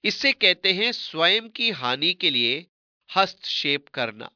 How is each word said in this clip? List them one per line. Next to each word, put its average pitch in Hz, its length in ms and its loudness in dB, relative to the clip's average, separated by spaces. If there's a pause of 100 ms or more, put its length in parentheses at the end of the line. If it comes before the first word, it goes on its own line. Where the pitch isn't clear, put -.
इसे 247 300 0
कहते 190 400 2
हैं 220 180 0
स्वयं 196 580 0
की 233 200 -2
हानि 139 440 -2
के 175 160 -2
लिए 127 360 0 (500)
हस्तक्षेप 143 720 -2
करना। 113 460 -6